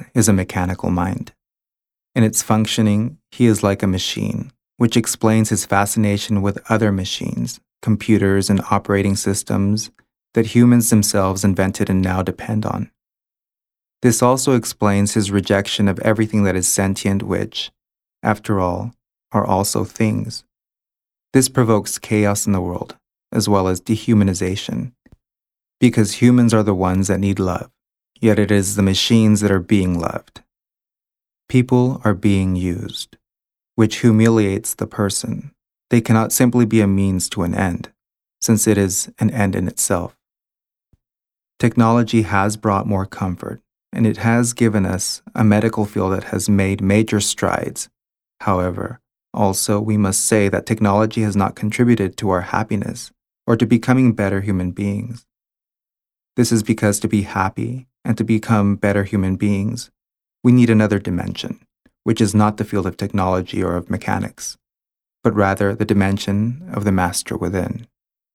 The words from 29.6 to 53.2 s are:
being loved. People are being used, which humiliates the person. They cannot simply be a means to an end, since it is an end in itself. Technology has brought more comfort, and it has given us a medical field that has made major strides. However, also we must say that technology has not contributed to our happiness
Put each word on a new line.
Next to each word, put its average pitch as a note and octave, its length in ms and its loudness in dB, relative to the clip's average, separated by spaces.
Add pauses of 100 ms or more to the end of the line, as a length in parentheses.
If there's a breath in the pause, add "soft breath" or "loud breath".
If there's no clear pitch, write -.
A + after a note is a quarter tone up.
being F#2 360 2
loved. - 460 -8 (1080)
People B2+ 560 2
are G#2+ 80 2
being F#2+ 420 2
used, - 600 -6 (580)
which A2 220 2
humiliates A2 760 2
the - 140 -8
person. - 640 -6 (380)
They A#2+ 100 4
cannot A2 320 2
simply A#2+ 340 2
be A2 140 2
a G#2 80 4
means G2 440 0
to G2 120 -4
an E2+ 100 -2
end, F#2 380 -4 (480)
since A2 280 2
it G#2+ 100 4
is F#2+ 420 -2
an A2 120 2
end G2 260 -2
in F#2 100 -2
itself. - 480 -4 (1400)
Technology A#2 600 2
has G#2 340 0
brought G2+ 320 0
more F#2+ 180 0
comfort, - 560 -8 (300)
and A2+ 160 0
it G#2 80 0
has A#2 380 0
given G#2+ 320 2
us F#2 360 -6 (140)
a - 80 0
medical G#2+ 420 2
field F#2+ 280 -2
that F#2+ 180 -6
has G2+ 160 -4
made G2 340 0
major G#2 380 2
strides. - 720 -4 (500)
However, F#2 600 -4 (320)
also G#2 480 0
we G#2+ 160 -2
must G2 280 0
say G#2+ 220 2
that - 180 -2
technology A2 580 0
has G2+ 120 -2
not G2 220 0
contributed A2 600 0
to G#2 120 -4
our F#2 120 0 (140)
happiness - 560 -6 (340)